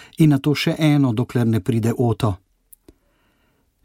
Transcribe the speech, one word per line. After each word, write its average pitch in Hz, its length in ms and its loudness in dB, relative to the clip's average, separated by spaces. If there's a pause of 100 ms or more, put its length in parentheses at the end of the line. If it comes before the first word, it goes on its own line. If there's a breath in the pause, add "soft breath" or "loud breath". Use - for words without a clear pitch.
(220 loud breath)
in 156 80 6
nato 143 240 0
še 165 240 -2
eno, 147 360 2
dokler 117 340 -2
ne 113 120 0
pride 113 380 -2
Oto. 110 380 -2 (1500)